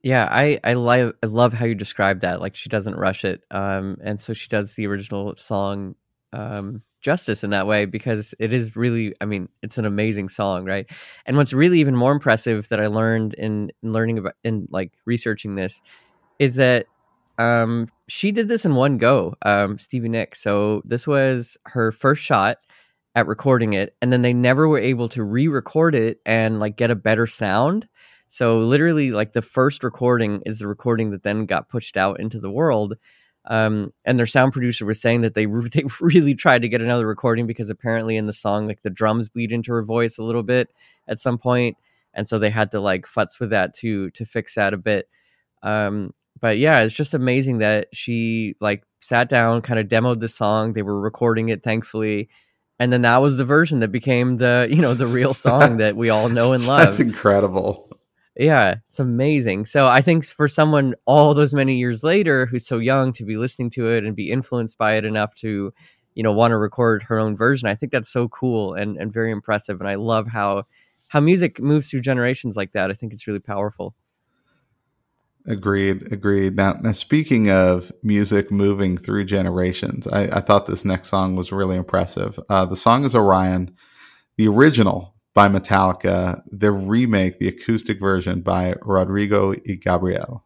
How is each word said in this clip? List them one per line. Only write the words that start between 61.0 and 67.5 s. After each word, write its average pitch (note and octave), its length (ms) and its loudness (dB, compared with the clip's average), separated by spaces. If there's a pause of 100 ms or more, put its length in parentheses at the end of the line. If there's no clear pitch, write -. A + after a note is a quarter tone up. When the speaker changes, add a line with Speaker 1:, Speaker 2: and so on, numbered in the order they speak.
Speaker 1:
all D3 280 6
those D3 220 4
many C3+ 220 2
years B2 260 -2
later D#3 420 2
who's A#2+ 220 -6
so - 100 -2
young C3 360 2
to A2+ 120 -12
be G#2+ 100 -6
listening A#2+ 360 -6
to A#2 180 -4
it A2+ 160 0
and G#2+ 100 -6
be F#2+ 140 -6
influenced A#2+ 480 -4
by A2 160 2
it G#2+ 120 0
enough G#2+ 320 -2
to, G2+ 360 -4 (400)
you - 80 -8
know, A2 120 2
wanna A2+ 260 2
record A2 420 0
her A2 160 -4
own A2 180 -2
version, A#2+ 320 0